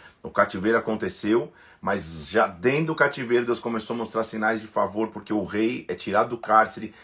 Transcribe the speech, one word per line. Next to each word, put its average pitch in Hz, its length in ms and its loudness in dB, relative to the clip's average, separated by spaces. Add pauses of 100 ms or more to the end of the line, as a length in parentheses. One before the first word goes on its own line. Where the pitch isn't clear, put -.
(240)
o 92 80 -12
cativeiro 101 440 2
aconteceu, 110 800 0 (260)
mas 82 480 -4
já 104 200 4
dentro 123 400 0
do 156 80 -2
cativeiro 120 500 2
Deus 117 140 0
começou 117 340 -4
a 117 40 -4
mostrar 113 260 -2
sinais 110 360 -2
de 110 60 -10
favor, 107 440 -2
porque - 220 -10
o 107 120 2
rei 113 440 0
é 92 60 -4
tirado 110 380 0
do 117 80 -4
cárcere, 110 640 2